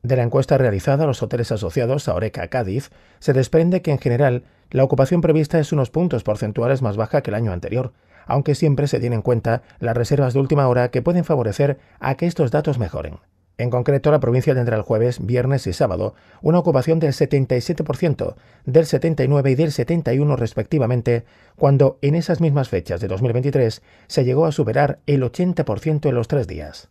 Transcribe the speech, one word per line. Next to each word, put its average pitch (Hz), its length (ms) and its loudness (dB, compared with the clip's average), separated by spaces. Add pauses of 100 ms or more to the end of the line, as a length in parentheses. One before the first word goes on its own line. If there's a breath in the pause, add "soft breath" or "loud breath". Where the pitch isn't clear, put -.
De 127 140 0
la 123 60 2
encuesta 131 340 2
realizada 131 480 0
a - 20 2
los 127 160 -2
hoteles 117 300 -4
asociados 117 560 -2
a 85 60 -2
Oreca 90 340 -6
Cádiz, 117 420 -4 (280 soft breath)
se - 160 0
desprende 160 480 2
que 160 80 -2
en 135 80 0
general 127 460 0 (260 soft breath)
la 135 120 2
ocupación 135 380 2
prevista 175 380 2
es 151 140 0
unos 139 180 -2
puntos 156 320 -2
porcentuales 117 580 -2
más 104 160 -2
baja 113 260 0
que 113 80 -6
el 101 40 -4
año 110 180 -2
anterior, 95 400 -6 (320 soft breath)
aunque 139 300 0
siempre 147 320 2
se 143 120 -2
tiene 120 180 -2
en 104 60 -4
cuenta 117 380 0 (180 soft breath)
las 117 160 -4
reservas 127 380 0
de 135 80 2
última 139 280 2
hora 123 220 2
que 139 120 -2
pueden 175 220 0
favorecer 135 540 0 (200 soft breath)
a 135 160 -2
que 175 120 -2
estos 160 240 0
datos 147 280 0
mejoren. 78 380 -6 (420)
En 120 100 -2
concreto, 131 420 2
la 151 100 4
provincia 127 340 2
tendrá 120 240 0
el 104 40 -2
jueves, 117 440 0
viernes 123 400 0
y 90 80 -4
sábado 101 400 -2 (260 soft breath)
una 165 180 2
ocupación 160 400 2
del 151 140 0
setenta 135 440 0
y 123 40 0
siete 160 240 -4
por 135 140 -4
ciento, - 400 -2 (260 soft breath)
del 151 220 4
setenta 147 360 0
y 127 60 2
nueve 139 220 2
y 127 40 4
del 151 160 0
setenta 143 440 -2
y 131 40 2
uno 147 160 2
respectivamente, 120 920 -2 (300 soft breath)
cuando 139 440 4
en 143 140 0
esas 170 260 0
mismas 147 300 0
fechas 87 320 -4
de 101 60 -4
dos 92 120 -4
mil 120 140 0
veintitrés 127 480 0 (240 soft breath)
se - 180 0
llegó 131 220 2
a 151 60 0
superar 120 540 0
el 143 160 2
ochenta 175 440 -2
por 104 120 -4
ciento 151 300 -2
en 131 60 0
los 117 120 0
tres 131 200 -2
días. 73 440 -14